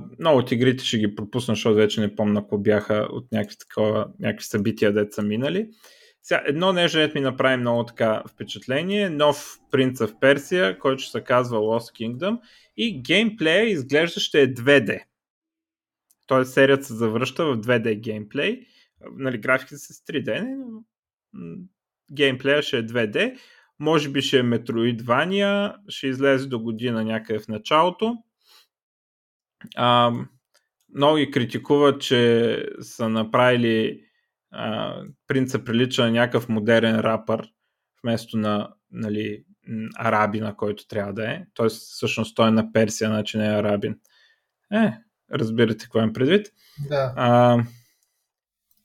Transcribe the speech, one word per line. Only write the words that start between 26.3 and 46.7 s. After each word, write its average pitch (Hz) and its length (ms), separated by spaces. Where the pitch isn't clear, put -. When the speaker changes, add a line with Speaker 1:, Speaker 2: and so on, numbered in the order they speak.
Speaker 1:
до 123 140
година 113 440
някъде 110 340
в - 100
началото. 175 680
А, 120 360
много 147 220
ги 143 140
критикуват, 139 720
че 117 600
са 120 280
направили, 113 920
а, 110 440
принца 131 380
прилича 123 400
на 117 60
някакъв 117 380
модерен 113 520
рапър, 113 480
вместо 117 340
на, 104 380
нали, 107 540
м, 110 280
арабина, 107 600
който 104 320
трябва 101 240
да 110 180
е. 175 240
Тоест, 113 220
всъщност - 600
той 113 120
е - 20
на 110 220
Персия, 110 380
значи 107 280
не 107 80
е 107 120
арабин. 104 400
Е, 220 200
разбирате 113 520
какво - 140
имам 110 140
предвид. 147 340